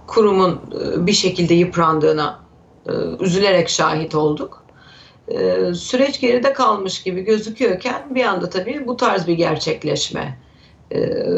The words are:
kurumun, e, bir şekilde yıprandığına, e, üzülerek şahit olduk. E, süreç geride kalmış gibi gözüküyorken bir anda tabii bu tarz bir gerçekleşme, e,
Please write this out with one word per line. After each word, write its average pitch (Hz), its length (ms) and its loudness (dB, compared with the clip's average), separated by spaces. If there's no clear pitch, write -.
kurumun, 190 540 2
e, - 240 -2
bir 208 60 2
şekilde 175 420 2
yıprandığına, 156 840 2
e, - 60 -4
üzülerek 190 480 2
şahit 160 460 -2
olduk. 151 500 -2
E, 180 460 0
süreç 262 460 0
geride 247 320 2
kalmış 208 500 0
gibi 185 180 -4
gözüküyorken 220 920 -2
bir 254 100 2
anda 175 260 -2
tabii 240 360 -6
bu 240 100 -4
tarz 196 300 0
bir 170 80 2
gerçekleşme, 156 1040 -2
e, - 340 -2